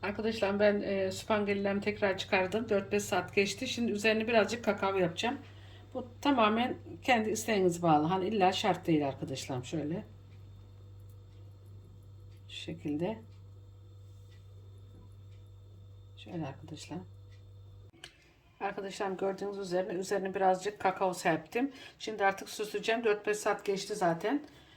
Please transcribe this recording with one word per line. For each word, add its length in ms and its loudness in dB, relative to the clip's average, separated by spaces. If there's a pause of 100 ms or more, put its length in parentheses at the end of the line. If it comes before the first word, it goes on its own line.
Arkadaşlar 560 -2
ben, 220 6
e, 300 0
süpangelilerimi 680 0
tekrar 360 0
çıkardım. 520 0
Dört 220 2
beş 120 2
saat 320 -2
geçti. 320 0
Şimdi 240 -2
üzerine 360 2
birazcık 360 2
kakao 340 0
yapacağım. 400 0 (560)
Bu 140 -8 (140)
tamamen 560 4 (240)
kendi 280 4
isteğinize 520 2
bağlı. 260 6
Hani 200 0
illa 240 4
şart 360 0
değil 200 4
arkadaşlarım. 580 -6
Şöyle. 380 -4 (2500)
Şu 80 -16
şekilde. 640 -4 (3000)
Şöyle 300 -8
arkadaşlar. 500 -12 (1600)
Arkadaşlarım 580 -4
gördüğünüz 420 -2
üzerine, 340 -2
üzerine 420 -2
birazcık 440 2
kakao 340 2
serptim. 580 0 (280)
Şimdi 260 -2
artık 240 0
süsleyeceğim. 540 -2
Dört 240 2
beş 100 0
saat 280 -2
geçti 300 -2
zaten. 500 2 (320)